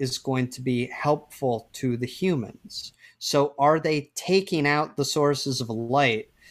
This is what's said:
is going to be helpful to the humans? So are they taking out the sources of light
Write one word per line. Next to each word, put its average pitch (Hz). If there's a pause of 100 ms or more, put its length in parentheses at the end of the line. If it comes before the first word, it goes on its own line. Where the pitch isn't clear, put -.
is 127
going 127
to -
be 123
helpful 143
to 123
the 120
humans? - (280)
So 143
are 151
they 156
taking 180
out 147
the 143
sources 143
of 117
light 117 (200)